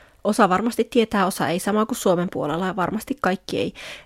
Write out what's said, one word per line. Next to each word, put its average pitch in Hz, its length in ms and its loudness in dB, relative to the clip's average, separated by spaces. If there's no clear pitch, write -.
Osa 208 240 4
varmasti 214 360 0
tietää, 214 420 2
osa 175 220 -2
ei, 170 100 -2
sama 214 280 0
kuin 233 120 -6
Suomen 180 340 2
puolella, 165 340 -2
ja 180 100 -4
varmasti 185 440 -4
kaikki - 380 -2
ei, - 160 -2